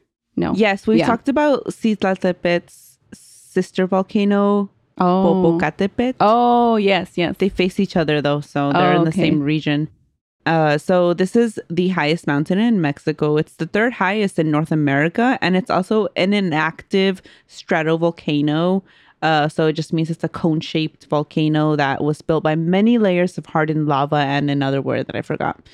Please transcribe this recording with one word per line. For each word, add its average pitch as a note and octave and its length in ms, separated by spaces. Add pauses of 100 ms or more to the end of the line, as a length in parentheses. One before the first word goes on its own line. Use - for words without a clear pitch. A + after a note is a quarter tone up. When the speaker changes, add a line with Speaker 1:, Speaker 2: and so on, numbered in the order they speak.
(360)
Speaker 1:
No. E3+ 200
Speaker 2:
Yes, G3+ 320
we've A3 120
Speaker 1:
Yeah. D#3 80
Speaker 2:
talked A#3 220
about D4 380
Sitlatepet's F#3 1300 (160)
sister - 760
volcano, G3+ 840 (280)
Speaker 1:
Oh. F#3 600
Speaker 2:
Popocatepetl. G3 640
Speaker 1:
Oh, A#3+ 560
yes, G3 420
yes. F3 200
Speaker 2:
They F#3+ 120
face F#3 300
each G3 160
other, D3+ 260
though, D3 200
so C#3+ 320
they're F3+ 200
Speaker 1:
Oh, F3 40
Speaker 2:
in E3 60
the D#3+ 60
Speaker 1:
okay. E3+ 200
Speaker 2:
same D3+ 120
region. D3+ 460 (580)
Uh, D#3 320
so F3 360
this F3+ 220
is A#3 240 (100)
the F3 200
highest E3 380
mountain D#3 320
in A3+ 220
Mexico. D3+ 560
It's - 180
the E3 120
third A3+ 260
highest G3+ 440
in D#3 140
North D3+ 200
America, D#3 680
and F3+ 140
it's - 160
also G3+ 360 (100)
an F#3+ 160
inactive F#3 880 (260)
stratovolcano. E3 1400 (380)
Uh, D#3 260
so D#3+ 200
it D#3 60
just D#3+ 200
means D#3+ 160
it's E3 140
a D#3+ 60
cone-shaped D#3 760
volcano D3+ 680
that C#3 280
was D3 200
built D#3+ 200
by D#3 120
many F#3+ 420
layers F3+ 400
of D#3+ 80
hardened D#3 420
lava D3 300
and C#3+ 320
another C#3 320
word B2+ 260
that - 80
I A#2 60
forgot. - 400 (120)